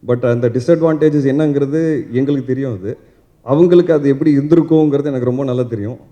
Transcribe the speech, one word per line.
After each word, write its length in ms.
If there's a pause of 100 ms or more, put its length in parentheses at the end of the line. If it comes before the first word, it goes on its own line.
But 240
அந்த 180
டிஸ்அட்வான்டேஜஸ் 760
என்னங்கிறது 840
எங்களுக்கு 360
தெரியும் 340
அது. 180 (440)
அவங்களுக்கு 500
அது 160
எப்படி 300
இருந்திருக்குங்கிறது 680
எனக்கு 200
ரொம்ப 200
நல்லா 180
தெரியும் 340 (160)